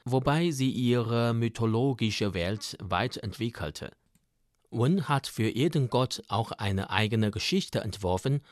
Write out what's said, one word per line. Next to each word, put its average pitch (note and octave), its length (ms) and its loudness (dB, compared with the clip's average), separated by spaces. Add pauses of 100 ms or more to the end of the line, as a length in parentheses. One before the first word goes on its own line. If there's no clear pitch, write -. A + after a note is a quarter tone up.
wobei C#3+ 460 2
sie C3 200 0
ihre A#2 640 2
mythologische A2+ 1000 0
Welt F#2+ 480 -4
weit F#2+ 360 -2
entwickelte. - 760 -6 (800)
Wen D3 380 2
hat C#3 180 0
für A2 260 0
jeden C#3 360 2
Gott - 400 -2
auch G#2+ 240 -2
eine G2 380 -2
eigene G#2+ 380 2
Geschichte C3 520 -2
entworfen G2+ 580 0 (120)